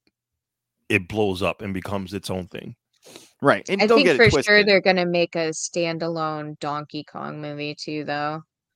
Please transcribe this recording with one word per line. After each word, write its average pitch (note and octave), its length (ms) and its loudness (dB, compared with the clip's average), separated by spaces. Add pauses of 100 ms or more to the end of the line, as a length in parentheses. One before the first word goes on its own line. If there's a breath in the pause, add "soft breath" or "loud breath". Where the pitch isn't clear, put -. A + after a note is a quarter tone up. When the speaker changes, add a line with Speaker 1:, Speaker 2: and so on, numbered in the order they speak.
(880)
Speaker 1:
it G2+ 180 2
blows G#2 340 -2
up F2 200 -2
and G2+ 120 -6
becomes F#2+ 400 -6
its G2 160 -8
own F#2 180 -6
thing. - 280 -14 (680 loud breath)
Speaker 2:
Right, B2+ 280 4
and F#3+ 120 0
Speaker 3:
I G#3+ 60 4
Speaker 2:
don't A3+ 120 6
Speaker 3:
think D4 80 6
Speaker 2:
get D3+ 80 6
it - 20 2
Speaker 3:
for A#3+ 60 6
sure A3 80 8 (100)
Speaker 2:
twisted. G#3 260 4
Speaker 3:
they're G3 140 6
gonna F#3 240 2
make F3 300 0
a E3 160 -2
standalone D#3+ 1080 -6
Donkey D3 460 -8
Kong D3 360 -12
movie D3 340 -8
too, D3+ 280 -10
though. D3 380 -6 (340)